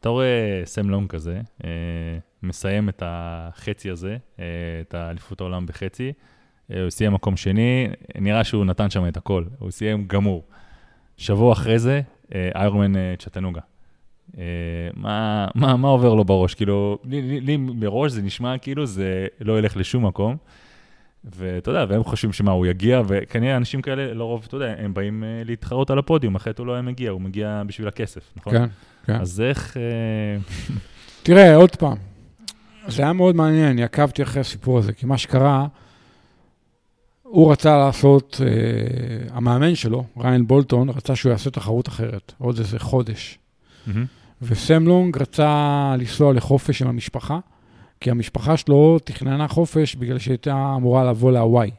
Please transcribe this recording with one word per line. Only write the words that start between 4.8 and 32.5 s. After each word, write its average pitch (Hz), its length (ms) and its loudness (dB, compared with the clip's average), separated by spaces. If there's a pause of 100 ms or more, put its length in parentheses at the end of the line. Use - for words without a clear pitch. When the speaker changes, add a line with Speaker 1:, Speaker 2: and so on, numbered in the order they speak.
Speaker 1:
את 82 140 -14
האליפות 85 460 -12
העולם 90 260 -8
בחצי, 110 460 -10 (600)
אה, 92 100 -6
הוא 90 80 -4
סיים 107 220 -2
מקום 98 240 -2
שני, 117 520 0 (300)
נראה 104 260 0
שהוא 104 200 -2
נתן 95 260 0
שם 90 180 -2
את 85 80 -6
הכל, 90 280 -4 (140)
הוא 95 120 -10
סיים 107 360 -4
גמור. 98 380 -2 (720)
שבוע 110 360 2
אחרי 113 260 2
זה, 131 220 0 (340)
אה, 92 200 -4
איירונמן, 101 420 2
אה, 92 220 -4
צ'טנוגה. 90 420 -10 (760)
אה, 90 40 -12 (520)
מה, 107 600 -4
מה, 131 220 2
מה 131 120 2
עובר 123 260 4
לו 107 100 4
בראש? 92 300 2
כאילו, 101 500 -2
לי, 135 180 -8
לי, 131 180 -6
לי 143 160 -2
מראש 123 560 -4
זה 110 100 -6
נשמע 120 360 -6
כאילו 135 280 -6
זה 95 400 -6 (140)
לא 110 180 0
ילך 107 180 0
לשום 110 300 0
מקום. 104 300 -2 (1000)
ואתה 90 340 -8
יודע, 139 180 0
והם 110 160 0
חושבים 110 280 -4
שמה, 101 180 0
הוא 90 160 2
יגיע, 104 400 2
וכנראה 117 500 -2
אנשים 123 260 -4
כאלה, 135 320 -6
לרוב, 113 340 -6
אתה 127 80 -12
יודע, 123 220 -6
הם 101 160 -6
באים, 104 300 -6
אה, 113 200 -8
להתחרות 123 460 -4
על 135 80 2
הפודיום, 139 360 0
אחרת - 240 -6
הוא 120 80 -10
לא 123 60 -6
היה 123 100 -6
מגיע, 123 280 -6
הוא 95 100 -8
מגיע 104 460 -6
בשביל 104 220 -10
הכסף, - 480 -12
נכון? 104 160 -6
Speaker 2:
כן, 117 140 2 (400)
כן. 107 140 -2
Speaker 1:
אז 90 200 -6
איך, 131 360 -4
אה, 110 640 -4 (360)
<laughs> - 460 -16
Speaker 2:
תראה, 175 320 12
עוד 175 220 10
פעם, 135 200 -2 (920)